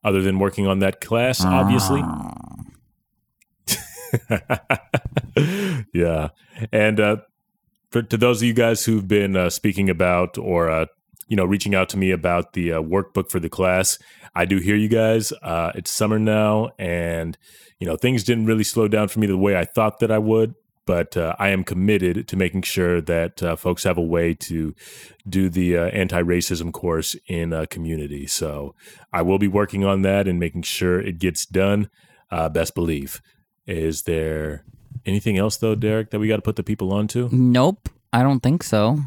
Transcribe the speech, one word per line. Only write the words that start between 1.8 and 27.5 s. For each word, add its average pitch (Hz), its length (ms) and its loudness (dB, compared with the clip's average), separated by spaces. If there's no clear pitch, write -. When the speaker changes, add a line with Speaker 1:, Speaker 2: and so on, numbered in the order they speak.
Speaker 2:
Ah. - 340 -6
Speaker 1:
<laughs> - 720 -4
Yeah. 82 360 0
And, 107 280 2
uh, 107 160 2
for, 120 120 0
to 113 140 -2
those 117 240 4
of 120 60 2
you 117 80 2
guys 113 300 2
who've 110 220 2
been, 98 300 2
uh, 90 140 2
speaking 98 400 0
about 90 480 0
or, 85 320 0
uh, 80 160 0
you 107 80 0
know, 92 80 2
reaching 98 300 0
out 95 160 2
to 101 80 -4
me 95 140 2
about 87 420 -2
the, 85 180 -2
uh, 80 80 -2
workbook 92 500 -2
for 92 100 -2
the 82 100 -6
class, 92 480 0
I 87 120 2
do 95 120 2
hear 95 180 2
you 107 120 2
guys. 110 440 2
Uh, 82 320 -4
it's - 160 -8
summer 107 280 0
now, 107 600 2
and, 85 580 -4
you 92 80 -6
know, 82 100 -2
things 123 280 0
didn't 113 220 2
really 110 180 2
slow 110 240 0
down 107 200 2
for 107 120 -2
me 107 60 2
the 98 100 0
way 98 200 2
I 87 80 2
thought 107 360 -2
that 110 100 2
I 110 80 4
would. 110 360 2
But, 85 300 -2
uh, 82 220 -2
I 98 120 2
am 95 120 2
committed 92 680 0
to - 80 -4
making 92 260 0
sure 87 380 0
that, 85 420 -2
uh, 85 140 -2
folks 90 280 -4
have 90 140 0
a 87 40 0
way 85 320 0
to 80 400 -6
do 95 200 0
the, 87 280 2
uh, 85 120 2
anti-racism 87 840 0
course 82 420 -4
in 85 260 -4